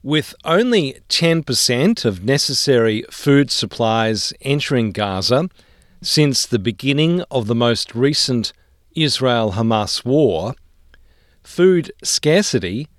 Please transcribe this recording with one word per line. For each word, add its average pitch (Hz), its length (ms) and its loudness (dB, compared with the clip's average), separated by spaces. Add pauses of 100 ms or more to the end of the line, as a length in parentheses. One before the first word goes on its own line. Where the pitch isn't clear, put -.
With 147 320 -4 (120)
only 185 640 0
ten 165 340 0
percent 139 600 0
of 95 180 0
necessary 120 880 2
food 139 400 2
supplies 113 840 -2 (100)
entering 135 500 -2
Gaza 104 560 -2 (520)
since 147 460 0
the 120 140 -2
beginning 139 720 0
of 117 160 -2
the 117 80 0
most 117 400 0
recent 127 560 0 (420)
Israel-Hamas 113 1120 0
war, 120 500 0 (880)
food 180 480 2 (140)
scarcity 143 800 -2 (120)